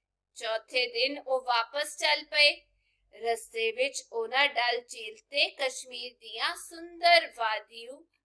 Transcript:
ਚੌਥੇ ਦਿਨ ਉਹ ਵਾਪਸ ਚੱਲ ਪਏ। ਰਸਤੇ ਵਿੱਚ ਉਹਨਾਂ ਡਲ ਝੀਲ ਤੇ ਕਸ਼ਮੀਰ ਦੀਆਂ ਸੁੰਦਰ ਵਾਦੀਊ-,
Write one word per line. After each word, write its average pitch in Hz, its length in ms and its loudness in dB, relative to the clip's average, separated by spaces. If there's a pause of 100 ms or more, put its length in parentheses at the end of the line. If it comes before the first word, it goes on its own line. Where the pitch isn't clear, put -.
(340)
ਚੌਥੇ 233 520 -2
ਦਿਨ 247 400 0
ਉਹ 254 140 0
ਵਾਪਸ 247 560 -2
ਚੱਲ 302 280 2
ਪਏ। 302 420 4 (480)
ਰਸਤੇ 226 580 -2
ਵਿੱਚ 262 300 -2 (100)
ਉਹਨਾਂ 233 360 2
ਡਲ 240 400 0
ਝੀਲ 226 280 -14 (140)
ਤੇ 294 200 2
ਕਸ਼ਮੀਰ 247 720 -8
ਦੀਆਂ 233 360 -4
ਸੁੰਦਰ 339 800 2
ਵਾਦੀਊ-, 233 680 -8 (200)